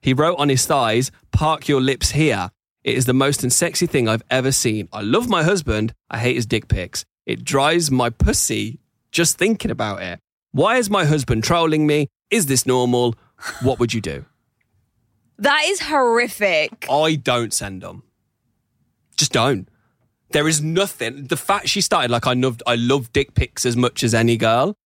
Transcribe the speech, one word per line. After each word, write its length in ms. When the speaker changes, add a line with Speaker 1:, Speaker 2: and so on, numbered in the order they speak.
Speaker 1:
He 120
wrote 240
on 120
his 160
thighs, 460
"Park 360
your 140
lips 300
here." 380
It 120
is 100
the 80
most 280
unsexy 480
thing 180
I've 220
ever 220
seen. 420
I 80
love 260
my 160
husband. 500
I 100
hate 160
his 100
dick 240
pics. 340
It 180
dries 480
my 180
pussy 680
just 260
thinking 340
about 300
it. 180
Why 240
is 120
my 160
husband 380
trolling 420
me? 220
Is 160
this 200
normal? 500
What 180
would 140
you 80
do? 240
Speaker 2:
That 280
is 160
horrific. 1080
Speaker 1:
I 260
don't 380
send 300
'em. 200
Just 160
don't. 340
There 160
is 140
nothing. 680
The 100
fact 320
she 120
started, 300
like, 160
"I 60
loved, 340
I 80
love 380
dick 200
pics 320
as 120
much 260
as 100
any 240
girl." 380